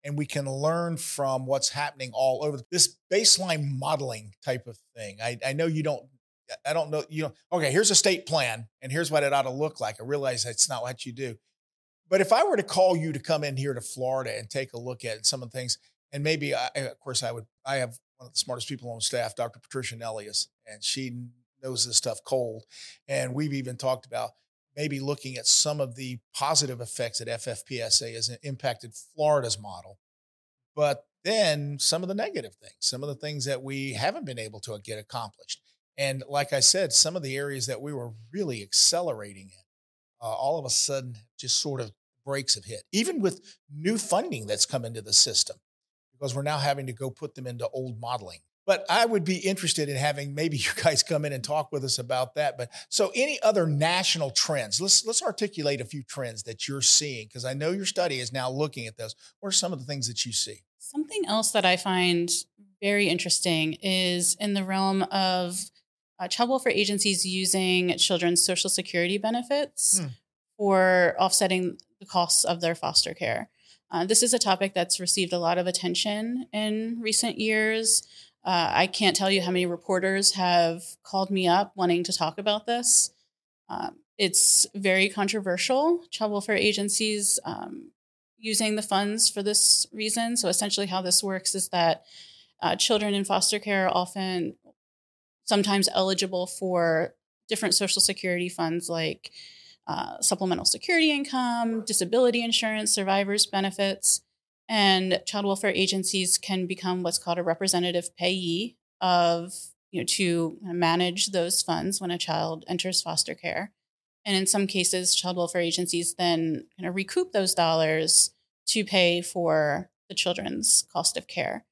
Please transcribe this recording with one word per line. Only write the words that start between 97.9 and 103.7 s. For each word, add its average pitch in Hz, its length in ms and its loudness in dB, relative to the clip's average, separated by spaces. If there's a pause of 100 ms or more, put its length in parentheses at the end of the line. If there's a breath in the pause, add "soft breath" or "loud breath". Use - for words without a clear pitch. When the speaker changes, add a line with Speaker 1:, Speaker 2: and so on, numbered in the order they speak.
Speaker 2:
Security 180 480 0
funds 170 400 -2
like, 160 420 -4 (560 loud breath)
uh, - 340 -6
supplemental 185 440 0
security 320 460 4
income, 240 720 0
disability 233 580 2
insurance, 220 520 0
survivor's 196 520 2
benefits, 196 760 0 (480)